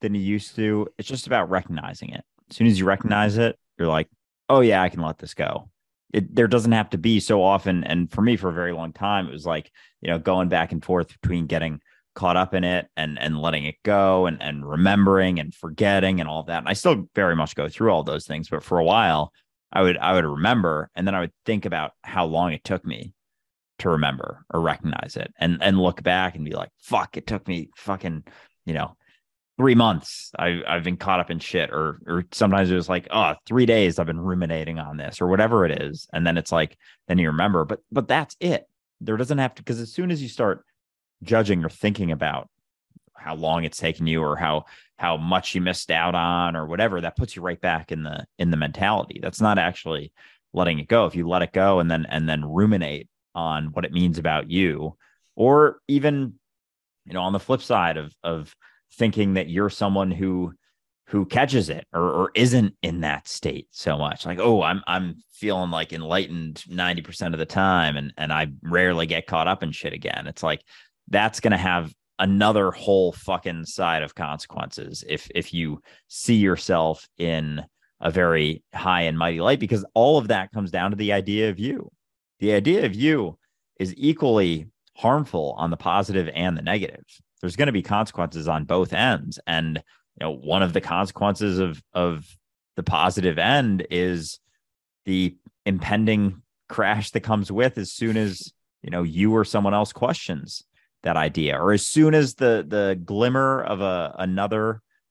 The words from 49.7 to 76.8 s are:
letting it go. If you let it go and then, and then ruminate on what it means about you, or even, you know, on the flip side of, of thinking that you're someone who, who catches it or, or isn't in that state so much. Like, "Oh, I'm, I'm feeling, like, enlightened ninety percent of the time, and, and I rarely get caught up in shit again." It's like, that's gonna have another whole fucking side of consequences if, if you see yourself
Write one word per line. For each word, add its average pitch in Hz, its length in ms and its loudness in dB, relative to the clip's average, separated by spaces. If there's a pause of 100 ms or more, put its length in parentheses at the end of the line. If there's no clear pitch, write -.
letting 85 280 0
it 73 80 -12
go. 113 180 4
If - 80 -8
you 85 120 -4
let 87 140 0
it 85 120 -2
go 95 260 4
and 82 120 2
then, 80 200 -2
and 80 180 -2
then 76 160 -2
ruminate 82 640 0 (260)
on 80 380 -4
what 85 140 -6
it 67 60 -12
means 87 260 2
about 78 320 -2
you, 80 480 -2 (360)
or 143 440 6 (100)
even, 139 460 0 (720)
you 85 80 -14
know, 92 80 -4
on 95 100 0
the 98 80 -2
flip 170 220 0
side 87 340 2
of, 76 260 -10
of 82 320 -6 (380)
thinking 104 420 0
that 87 140 -2
you're 98 220 0
someone 98 400 0
who, 90 420 -4 (540)
who 101 180 0
catches 127 460 0
it - 240 -10
or, 85 80 0
or 90 320 0
isn't 120 480 4
in 85 180 -4
that 73 280 -4
state 71 420 -8
so 76 260 -4
much. 73 300 -6
Like, 87 140 -6
"Oh, 110 220 4
I'm, 85 240 0
I'm 90 360 -4 (100)
feeling, 92 380 -4
like, 80 220 -6
enlightened 82 760 -6
ninety 87 340 -4
percent 85 320 -8
of 80 40 -4
the 80 80 -4
time, 90 500 2
and, 71 220 -8
and 78 140 -4
I 78 160 -2 (140)
rarely 85 440 2
get 82 200 -4
caught 82 220 0
up 95 140 -2
in 78 100 -6
shit - 200 -10
again." - 340 -8
It's - 160 -12
like, 78 200 -2 (460)
that's 104 320 0
gonna 104 180 4
have 87 340 -2 (260)
another 98 520 4
whole 95 420 2
fucking 85 540 -6
side 82 360 -2
of 76 120 -8
consequences - 920 -10
if, - 260 -6
if - 180 -4
you 78 300 -6 (260)
see - 280 0
yourself 87 720 2 (120)